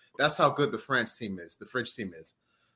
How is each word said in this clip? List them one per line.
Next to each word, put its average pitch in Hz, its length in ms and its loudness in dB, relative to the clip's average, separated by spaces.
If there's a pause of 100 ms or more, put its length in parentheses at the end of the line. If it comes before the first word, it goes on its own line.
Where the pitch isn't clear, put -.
(180)
That's 147 200 4
how 151 120 8
good 139 220 2
the 110 60 -4
France 123 400 0
team 98 200 -6
is, 85 180 -14
the 104 100 -14
French 120 280 -4
team 95 240 -8
is. - 160 -16 (420)